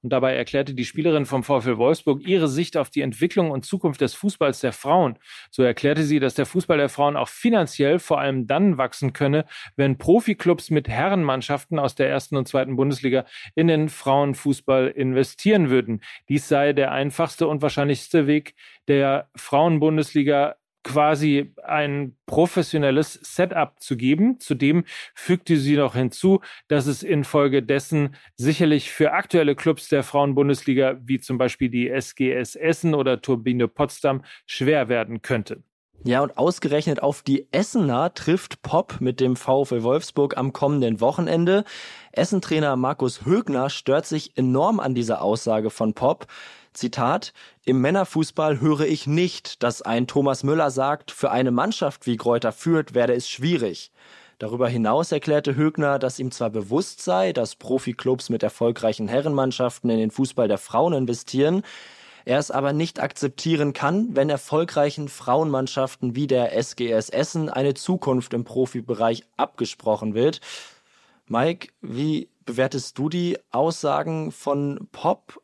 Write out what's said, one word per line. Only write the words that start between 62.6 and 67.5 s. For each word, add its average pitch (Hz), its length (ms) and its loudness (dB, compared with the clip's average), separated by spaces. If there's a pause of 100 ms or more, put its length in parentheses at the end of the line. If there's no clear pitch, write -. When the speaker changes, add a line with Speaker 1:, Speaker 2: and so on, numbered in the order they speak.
Speaker 2:
nicht 160 260 -4
akzeptieren 147 720 -2
kann, 185 420 -2
wenn 139 160 2
erfolgreichen 147 760 -2
Frauenmannschaften 131 1080 -2
wie 139 140 -4
der 123 260 0
S 117 220 -2
G 117 160 -4
S 110 160 0
Essen 156 400 -2
eine 139 260 0